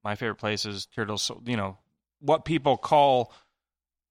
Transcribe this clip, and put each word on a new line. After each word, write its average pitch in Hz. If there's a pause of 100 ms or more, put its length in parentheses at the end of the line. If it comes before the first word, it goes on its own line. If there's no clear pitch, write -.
My 104
favorite 107
place 107
is 101
Turtles. 104 (160)
You 120
know 95 (440)
what 151
people 147
call 139 (760)